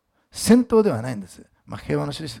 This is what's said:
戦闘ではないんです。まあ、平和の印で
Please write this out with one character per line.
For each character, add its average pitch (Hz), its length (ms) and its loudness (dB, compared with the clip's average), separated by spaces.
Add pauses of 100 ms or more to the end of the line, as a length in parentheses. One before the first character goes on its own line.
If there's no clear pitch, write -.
(300)
戦 233 340 4
闘 220 180 4
で 202 80 2
は 113 120 -2
な 127 80 -8
い 113 60 -8
ん 101 40 -10
で 95 60 -12
す。 - 180 -20 (220)
ま 107 100 -14
あ、 - 40 -14
平 147 180 -4
和 147 80 -6
の 143 60 -8
印 156 100 -12
で 151 60 -10 (120)